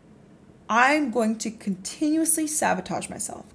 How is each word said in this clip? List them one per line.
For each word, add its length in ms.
I'm 400
going 280
to 120
continuously 960
sabotage 600
myself, 460